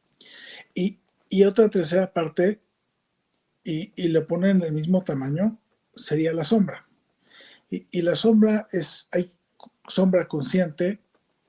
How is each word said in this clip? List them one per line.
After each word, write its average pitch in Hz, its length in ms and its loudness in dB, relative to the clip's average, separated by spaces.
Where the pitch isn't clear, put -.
y, 185 240 -4
y 190 140 6
otra 214 260 4
tercera 180 420 0
parte, 175 480 -2
y, 160 320 -8
y 180 120 -4
lo 160 180 0
ponen 180 300 0
en 180 80 2
el 160 80 -4
mismo 165 300 0
tamaño, 156 540 -4
sería 160 400 -2
la 165 100 -2
sombra. 190 420 0
Y, 185 200 -10
y 180 120 -4
la 170 140 0
sombra 214 540 2
es, - 420 -8
hay 180 200 -4
sombra 185 420 2
consciente, 175 720 -2